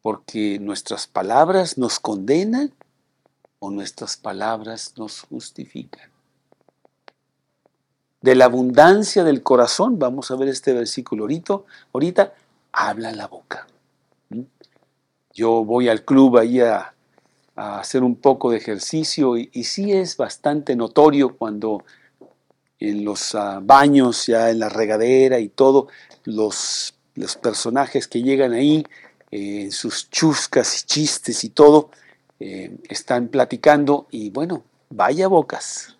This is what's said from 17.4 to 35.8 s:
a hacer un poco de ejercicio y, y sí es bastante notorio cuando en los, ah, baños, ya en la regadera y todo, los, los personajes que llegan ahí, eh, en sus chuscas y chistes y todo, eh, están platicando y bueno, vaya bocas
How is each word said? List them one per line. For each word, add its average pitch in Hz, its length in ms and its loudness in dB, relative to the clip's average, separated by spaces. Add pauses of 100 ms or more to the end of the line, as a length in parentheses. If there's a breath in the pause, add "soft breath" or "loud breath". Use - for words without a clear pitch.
a 101 240 -10
hacer 131 220 -2
un 120 140 0
poco 135 340 2
de 113 60 0
ejercicio 123 800 -4
y, 117 160 -8
y 120 120 -10
sí 202 280 -4
es 185 240 -2
bastante 143 600 -4
notorio 139 600 4
cuando 107 480 -6 (960 soft breath)
en 104 240 -6
los, 104 300 -8
ah, 101 280 -6
baños, 135 640 4
ya 113 240 2
en 113 80 -2
la 107 120 -4
regadera 117 680 2
y 107 120 -4
todo, 135 380 4 (360 soft breath)
los, - 680 -6 (200)
los 98 220 -10
personajes 123 720 -4
que 120 140 -6
llegan 135 300 0
ahí, 147 340 0 (440 soft breath)
eh, 101 340 -10
en 101 80 -12
sus - 380 -10
chuscas - 720 -2
y - 40 -16
chistes - 580 -4
y - 60 -10
todo, 147 400 6 (500 soft breath)
eh, 95 380 -14 (100)
están 120 400 -4
platicando 139 840 2
y 107 200 -12
bueno, 151 340 -8 (240)
vaya 139 400 0
bocas - 720 -2